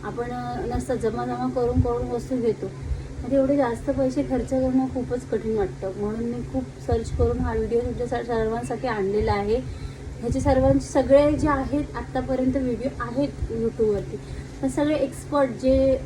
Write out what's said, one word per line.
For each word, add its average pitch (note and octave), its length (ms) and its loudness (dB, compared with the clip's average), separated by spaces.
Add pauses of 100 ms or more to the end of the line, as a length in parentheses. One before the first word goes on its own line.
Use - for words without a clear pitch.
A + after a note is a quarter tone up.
आपण, A#3+ 280 -6
अ, A#3+ 440 -4
नसतात, B3 220 -2
जमा A3+ 280 -2
जमा B3 300 -2
करून B3 260 2
करून B3 260 0
वस्तू B3 340 -2
घेतो, G#3+ 240 0 (540)
म्हणजे C4 180 0
एवढे C4+ 200 4
जास्त A#3 320 0
पैसे C4+ 340 0
खर्च B3+ 260 -2
करणं C4 360 2
खूपच B3 440 -4
कठीण A3 280 0
वाटतं. F#3+ 400 -2
म्हणून G#3+ 260 -4
मी A#3+ 180 -4 (120)
खूप C4 100 -2 (240)
सर्च A#3 300 0
करून A#3+ 220 2
हा A#3+ 140 0
व्हिडिओ A3 260 0
तुमच्या A#3+ 280 -2
स-, A#3+ 200 -4
सर्वांसाठी A#3 600 -2
आणलेला G#3 460 0
आहे. G3+ 220 0 (640)
ह्याचे A#3+ 200 -2
सर्वांचे, C4+ 480 6
सगळे C#4 440 6
जे D4+ 180 2
आहेत C#4 340 0 (120)
आत्तापर्यंत B3+ 600 0
व्हिडिओ B3 320 0 (120)
आहेत B3 300 0 (220)
YouTube-वरती, A3 680 0 (420)
पण C4+ 60 0
सगळे D4 280 2
एक्सपर्ट C4+ 540 0
जे C4 560 4